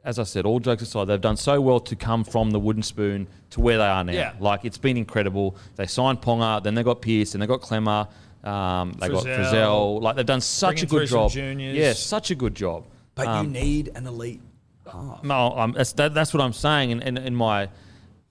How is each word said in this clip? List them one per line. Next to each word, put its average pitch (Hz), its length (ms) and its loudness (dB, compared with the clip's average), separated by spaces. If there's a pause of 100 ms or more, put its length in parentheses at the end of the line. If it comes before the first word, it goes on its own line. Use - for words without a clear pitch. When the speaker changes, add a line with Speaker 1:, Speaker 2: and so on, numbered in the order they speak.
Speaker 1:
as 120 160 -4
I 113 40 -2
said, 95 220 -2
all 117 140 2
jokes 117 220 0
aside, 104 240 -4
they've 98 160 0
done 107 160 2
so 143 240 2
well 127 200 4
to - 140 -8
come 113 280 0
from 110 280 0
the 107 80 2
wooden 107 240 0
spoon 101 440 -4 (240)
to - 100 -2
where 117 160 6
they 107 80 4
are 95 180 2
now. 90 80 -2
Speaker 2:
Yeah. 110 280 -2
Speaker 1:
Like, 101 260 0
it's 110 120 -6
been 131 200 2
incredible. 98 580 0 (220)
They 98 100 -4
signed 127 340 0
Ponga, 113 400 2
then 104 140 0
they 117 80 0
got 120 180 2
Pearce, 110 320 2
and 101 80 -4
they 104 60 -2
got 127 140 0
Clemmer, 107 460 0 (360)
um, 92 560 -2
they 92 80 -2
got - 160 0
Speaker 2:
Frizzell. 127 280 -2
Speaker 1:
Frizzell. 107 500 2
Like, 113 160 0
they've 123 80 0
done 127 160 2
such 170 400 0
Speaker 2:
Bringing - 20 0
Speaker 1:
a 147 60 -2
good 151 80 4
Speaker 2:
through 147 100 2
some 123 120 2
Speaker 1:
job. 104 120 4
Speaker 2:
juniors. 135 460 -6
Speaker 1:
Yeah, 143 160 4
such - 380 -4
a 170 40 0
good 120 200 -2
job. 85 300 -4 (300)
Speaker 3:
But 127 120 -2
Speaker 1:
Um, 107 200 0
Speaker 3:
you 139 60 -4
need 147 420 0
an 127 100 -12
elite 120 360 -10 (500)
half. 131 320 -14
Speaker 1:
No, 131 340 2
um, 117 140 2
that's, - 220 0
that, 147 200 2
that's 151 200 0
what 147 100 2
I'm 123 100 0
saying. 143 380 2
And, 117 100 -2
and, 127 160 -4
and 131 200 -4
my, 104 320 2 (600)